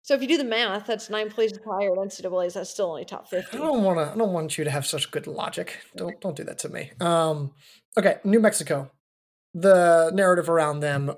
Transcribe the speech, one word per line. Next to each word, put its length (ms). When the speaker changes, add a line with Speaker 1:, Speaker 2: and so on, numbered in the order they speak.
Speaker 1:
So 120
if 60
you 80
do 80
the 80
math, 420
that's 240
nine 180
places 340
higher 280
at 100
N 80
C 140
double 180
A's. 120
That's 160
still 180
only 160
top 260
fifty. 280
Speaker 2:
I 20
don't 240
wanna, 300
I 40
don't 160
want 240
you 60
to 80
have 160
such 240
good 160
logic. 520
Don't, 100
Speaker 1:
Okay. 140
Speaker 2:
don't 160
do 80
that 140
to 100
me. 220
Um, 520
okay, 260
New 160
Mexico. 500
The 600
narrative 360
around 300
them, 380